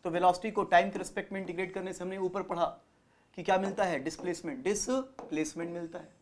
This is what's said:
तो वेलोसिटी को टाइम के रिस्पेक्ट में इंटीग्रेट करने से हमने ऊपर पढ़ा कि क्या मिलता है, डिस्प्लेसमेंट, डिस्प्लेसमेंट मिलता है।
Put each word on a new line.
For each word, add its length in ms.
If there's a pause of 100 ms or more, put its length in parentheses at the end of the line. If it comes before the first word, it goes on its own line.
तो 40
वेलोसिटी 420
को 140
टाइम 240
के 100
रिस्पेक्ट 340
में 60
इंटीग्रेट 340
करने 200
से 100
हमने 160
ऊपर 240
पढ़ा 220 (720)
कि 60
क्या 140
मिलता 260
है, 200
डिस्प्लेसमेंट, 600
डिस्प्लेसमेंट 1080
मिलता 280
है। 120 (100)